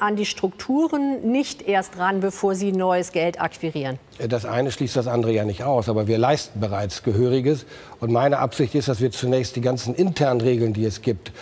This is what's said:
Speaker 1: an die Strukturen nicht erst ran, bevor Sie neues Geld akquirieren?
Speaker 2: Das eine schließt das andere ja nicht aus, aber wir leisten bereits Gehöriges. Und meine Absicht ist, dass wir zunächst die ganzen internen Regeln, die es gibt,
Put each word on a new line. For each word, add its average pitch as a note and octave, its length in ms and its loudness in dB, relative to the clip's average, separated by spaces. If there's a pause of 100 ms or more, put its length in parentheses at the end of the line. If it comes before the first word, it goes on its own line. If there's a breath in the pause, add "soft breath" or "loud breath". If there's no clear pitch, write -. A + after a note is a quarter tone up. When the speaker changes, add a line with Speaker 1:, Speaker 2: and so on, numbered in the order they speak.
Speaker 1:
an G#3 160 2
die G#3 80 -2
Strukturen C#4 1080 0
nicht C#4 340 -2
erst F#3+ 320 0
ran, F#3+ 220 0
bevor F#3+ 340 0
Sie F#3+ 200 -2
neues F#3 400 0
Geld F3 280 0
akquirieren? D3+ 560 -4 (300)
Speaker 2:
Das A2+ 180 -2
eine A#2+ 260 0
schließt B2+ 260 -4
das A#2+ 100 0
andere A#2+ 240 0
ja G#2+ 140 2
nicht G#2 180 -4
aus, B2 260 2
aber G#2+ 180 0
wir A2 100 2
leisten B2 420 0
bereits G2+ 440 -4
Gehöriges. B2 600 2 (360 loud breath)
Und A#2 100 -2
meine C3+ 280 4
Absicht C3 360 0
ist, C#3 140 2
dass A#2 100 0
wir B2 120 2
zunächst B2+ 440 0
die A#2+ 60 -2
ganzen B2 340 -2
internen D3 460 2
Regeln, A#2 320 2
die G#2 120 0
es G#2+ 160 -4
gibt, A2+ 300 -4 (100)